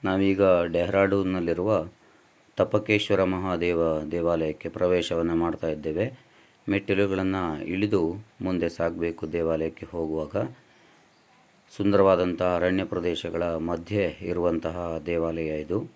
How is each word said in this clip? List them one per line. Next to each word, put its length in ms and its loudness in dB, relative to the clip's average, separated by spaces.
ನಾವೀಗ 380 2
ಡೆಹ್ರಾಡೂನ್ನಲ್ಲಿರುವ 1120 2
ತಪಕೇಶ್ವರ 680 2
ಮಹಾದೇವ 760 0
ದೇವಾಲಯಕ್ಕೆ 680 -2
ಪ್ರವೇಶವನ್ನು 680 0
ಮಾಡ್ತಾ 320 -2
ಇದ್ದೇವೆ. 640 -4
ಮೆಟ್ಟಿಲುಗಳನ್ನು 960 0
ಇಳಿದು 500 0
ಮುಂದೆ 280 0
ಸಾಗಬೇಕು 640 -4
ದೇವಾಲಯಕ್ಕೆ 540 -2
ಹೋಗುವಾಗ. 640 -4
ಸುಂದರವಾದಂಥ 640 4
ಅರಣ್ಯ 420 2
ಪ್ರದೇಶಗಳ 600 -4
ಮಧ್ಯೆ 800 -2
ಇರುವಂತಹ 840 -2
ದೇವಾಲಯ 560 -2
ಇದು. 340 -4